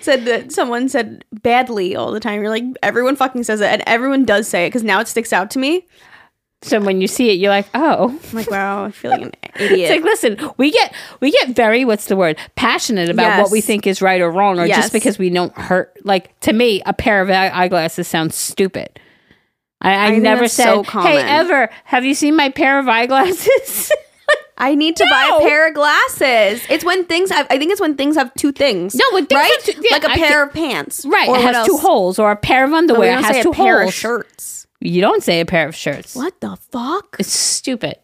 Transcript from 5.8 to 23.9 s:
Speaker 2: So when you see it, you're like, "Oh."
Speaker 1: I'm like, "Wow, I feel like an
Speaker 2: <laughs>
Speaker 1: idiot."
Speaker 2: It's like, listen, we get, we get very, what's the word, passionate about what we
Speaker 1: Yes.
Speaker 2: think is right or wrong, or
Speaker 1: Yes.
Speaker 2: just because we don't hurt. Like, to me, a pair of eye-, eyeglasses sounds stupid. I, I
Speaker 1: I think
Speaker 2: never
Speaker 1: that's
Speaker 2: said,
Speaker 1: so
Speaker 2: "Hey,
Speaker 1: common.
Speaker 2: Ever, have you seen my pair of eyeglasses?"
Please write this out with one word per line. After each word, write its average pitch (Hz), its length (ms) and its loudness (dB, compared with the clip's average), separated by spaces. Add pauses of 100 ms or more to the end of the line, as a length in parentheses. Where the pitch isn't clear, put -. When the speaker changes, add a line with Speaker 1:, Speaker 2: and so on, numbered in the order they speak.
Speaker 2:
So - 180 0
when 190 220 0
you 185 60 0
see 247 200 0
it, 208 60 4
you're 190 160 0
like, 196 240 0
"Oh." 240 340 2 (220)
Speaker 1:
I'm 226 80 -8
like, 226 120 -6
"Wow, 196 360 -4
I 208 40 -8
feel 233 200 -10
like - 100 0
an 247 120 -12 (120)
Speaker 2:
<laughs> - 120 -18
Speaker 1:
idiot." 403 240 2
Speaker 2:
It's - 100 0
like, 339 120 2
listen, 302 540 -2
we 277 140 2
get, 427 240 0 (260)
we 269 100 2
get 480 200 2
very, 233 340 2
what's 214 220 -2
the 202 100 -2
word, 165 220 0 (180)
passionate 220 540 0
about 220 320 2
what 196 80 2
we 214 80 0
Speaker 1:
Yes. 208 80 -2
Speaker 2:
think 208 200 -2
is 190 140 -2
right 190 180 2
or 170 120 2
wrong, 190 280 0
or 170 60 0
Speaker 1:
Yes. 185 140 2
Speaker 2:
just 180 160 0
because 226 240 0
we 185 100 0
don't 175 300 -2
hurt. - 340 -2 (140)
Like, 190 340 -2
to - 140 0
me, 220 320 2
a 196 80 -2
pair 208 260 2
of 185 80 0
eye-, 190 220 2 (140)
eyeglasses 175 440 -2
sounds 160 260 -2
stupid. - 640 -4 (840)
I, 190 100 4
I 202 140 2
Speaker 1:
I 214 60 2
think 220 100 2
Speaker 2:
never 240 220 2
Speaker 1:
that's 226 100 -2
Speaker 2:
said, 247 100 2
Speaker 1:
so 208 200 4
Speaker 2:
"Hey, - 40 -10
Speaker 1:
common. 262 380 0
Speaker 2:
Ever, 285 420 2 (160)
have 254 220 0
you 277 80 0
seen 294 200 0
my 294 140 2
pair 269 300 0
of 269 100 -2
eyeglasses?" 349 1080 0